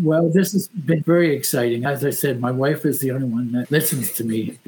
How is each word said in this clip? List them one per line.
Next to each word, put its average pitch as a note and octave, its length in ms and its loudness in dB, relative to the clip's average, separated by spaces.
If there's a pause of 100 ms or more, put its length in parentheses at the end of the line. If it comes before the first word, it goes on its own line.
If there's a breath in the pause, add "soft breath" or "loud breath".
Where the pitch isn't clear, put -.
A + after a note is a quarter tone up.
Well, D#3+ 280 4
this F3+ 220 2
has G3 160 -2
been D#3+ 360 -2
very E3+ 300 4
exciting. A#2+ 520 0
As C#3 180 -2
I C#3+ 60 0
said, B2+ 320 -2
my B2 100 -2
wife C#3+ 340 0
is C3+ 140 0
the C3 120 0
only C3 180 -2
one A#2 240 -2
that B2 180 -2
listens D3 400 0
to A#2+ 140 -6
me. A2 420 -4